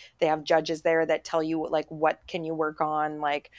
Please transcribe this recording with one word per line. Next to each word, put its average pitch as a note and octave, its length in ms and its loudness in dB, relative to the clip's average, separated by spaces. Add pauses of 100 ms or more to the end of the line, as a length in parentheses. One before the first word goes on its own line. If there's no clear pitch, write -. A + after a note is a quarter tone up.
(180)
They E3 100 2
have D#3 160 0
judges D#3+ 360 2
there E3 240 2
that D#3 200 0
tell E3 180 0
you, D#3+ 260 -2
like, D3+ 220 0
what D#3 360 0
can F3 160 -6
you D#3+ 120 -4
work D#3 260 -2
on, D3+ 400 -2
like, D3 380 -2